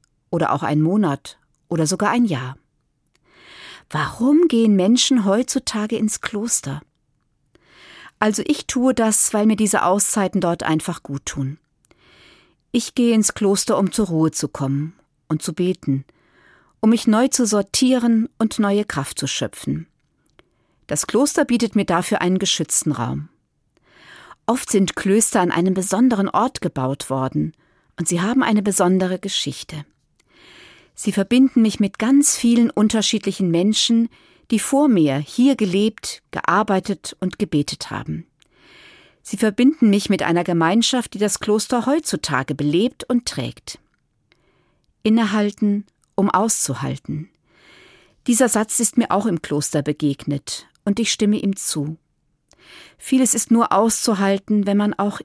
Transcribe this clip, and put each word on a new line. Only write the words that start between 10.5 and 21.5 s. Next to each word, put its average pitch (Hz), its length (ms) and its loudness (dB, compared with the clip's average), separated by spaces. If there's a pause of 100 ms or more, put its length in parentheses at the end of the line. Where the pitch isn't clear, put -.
einfach 160 400 -4
gut 139 220 -8
tun. 139 320 -6 (1120)
Ich - 240 -4
gehe 233 180 2
ins 220 200 2
Kloster, 202 440 0
um 190 140 0
zur 214 160 -2
Ruhe 160 240 0
zu - 160 -6
kommen 143 460 -4 (340)
und 156 140 -4
zu 165 120 -6
beten, 156 520 -2 (760)
um 220 100 4
mich 233 180 2
neu 226 200 4
zu 254 180 0
sortieren 233 920 2
und 226 220 -2
neue 208 260 0
Kraft - 340 -8
zu 135 80 -4
schöpfen. 143 600 -6 (1000)
Das - 200 -4
Kloster 285 380 2
bietet 233 300 0